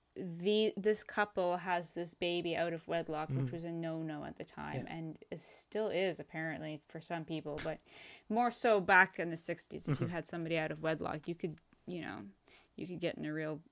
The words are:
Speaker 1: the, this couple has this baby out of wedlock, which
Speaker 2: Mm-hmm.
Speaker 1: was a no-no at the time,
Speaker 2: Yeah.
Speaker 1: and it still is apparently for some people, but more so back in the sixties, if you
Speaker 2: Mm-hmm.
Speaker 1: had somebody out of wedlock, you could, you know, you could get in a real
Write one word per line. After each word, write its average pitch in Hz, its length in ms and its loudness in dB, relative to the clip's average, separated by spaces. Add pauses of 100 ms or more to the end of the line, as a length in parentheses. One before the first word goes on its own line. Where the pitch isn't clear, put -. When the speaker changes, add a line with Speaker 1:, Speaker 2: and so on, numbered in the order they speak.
(160)
Speaker 1:
the, 190 600 2
this 208 280 2
couple 185 540 0
has 175 340 -2
this 175 220 -4
baby 175 420 0
out 165 180 2
of 160 140 -8
wedlock, 156 420 -2
which 131 80 2
Speaker 2:
Mm-hmm. 131 160 0
Speaker 1:
was 165 100 -6
a 170 60 -4
no-no 160 540 -4
at 151 120 -10
the 160 80 -8
time, 147 420 -6
Speaker 2:
Yeah. - 80 -8
Speaker 1:
and 160 220 -6 (140)
it 170 100 -8
still - 480 -2
is 180 320 0
apparently 156 680 -6
for 160 120 -10
some 165 240 -4
people, 156 400 -4
but 160 140 -4 (500)
more 233 220 4
so 226 300 6
back 185 380 8
in 170 120 0
the 165 60 -4
sixties, - 520 -6
if 143 120 2
you 170 60 2
Speaker 2:
Mm-hmm. 170 80 -2
Speaker 1:
had 160 120 -4
somebody 165 320 -2
out 156 140 0
of 151 100 -10
wedlock, 160 460 0
you 170 80 0
could, 156 220 -4 (280)
you 175 160 -4
know, - 160 -8 (580)
you - 120 -8
could 175 120 -8
get 170 160 -2
in - 80 -6
a 151 80 -4
real 156 280 -4 (120)